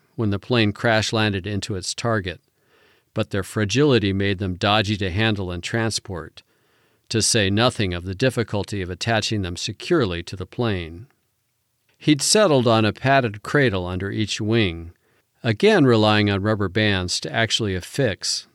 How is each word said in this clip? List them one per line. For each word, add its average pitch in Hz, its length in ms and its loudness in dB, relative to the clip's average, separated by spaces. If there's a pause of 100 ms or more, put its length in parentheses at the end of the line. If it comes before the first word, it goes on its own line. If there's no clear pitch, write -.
(140)
when 110 160 0
the 98 80 -2
plane 110 340 2
crash-landed 107 720 0
into 101 280 -4
its 90 200 -8
target, 95 460 -4 (720)
but 110 160 -4
their 98 140 -4
fragility 107 720 2
made 98 240 0
them 92 160 -4
dodgy 104 420 0
to 95 140 -4
handle 101 400 -2
and 87 120 -8
transport, 104 800 -6 (680)
to 110 100 0
say 101 300 2
nothing 107 420 0
of 87 120 -6
the 92 100 -8
difficulty 104 640 -2
of 87 80 -6
attaching 107 540 -2
them 92 140 -6
securely 98 640 -2
to - 140 -12
the 92 100 -10
plane. 95 640 -6 (920)
He'd 147 220 2
settled 151 460 4
on 110 160 4
a 104 80 2
padded 127 500 0
cradle 107 420 2
under 92 280 -4
each 110 280 -4
wing, 98 520 0 (500)
again 160 420 4
relying 107 460 4
on 98 120 0
rubber 104 260 0
bands 98 500 0
to - 140 -8
actually 113 420 0
affix - 800 -4